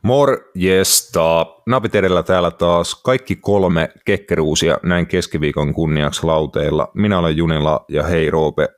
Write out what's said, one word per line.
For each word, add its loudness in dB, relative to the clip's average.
Morjesta. 2
Napit -2
edellä 2
täällä 0
taas 0
kaikki -4
kolme 0
kekkeruusia 0
näin 0
keskiviikon -2
kunniaksi -2
lauteilla. -2
Minä 0
olen 0
Junila 0
ja -2
hei 0
Roope 0